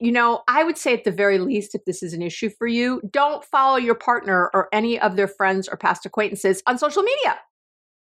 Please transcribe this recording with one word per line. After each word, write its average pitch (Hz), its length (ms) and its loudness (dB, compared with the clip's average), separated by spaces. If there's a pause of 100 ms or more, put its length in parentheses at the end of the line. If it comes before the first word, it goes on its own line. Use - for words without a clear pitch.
you 233 120 0
know, 240 360 2
I 311 160 4
would 330 120 -2
say 254 180 0
at 226 100 -2
the 208 60 0
very 196 280 2
least, 196 360 -4
if 202 120 -10
this 180 160 -6
is 165 100 -8
an 170 100 -8
issue 190 280 -6
for 226 160 -6
you, 240 340 0 (100)
don't 285 340 0
follow 269 320 2
your 240 180 2
partner 196 580 0
or 185 200 2
any 226 260 0
of 190 180 0
their 196 120 2
friends 190 400 0
or - 80 -10
past 175 300 -2
acquaintances 196 600 -2
on 254 120 2
social 302 240 0
media. 508 360 0 (640)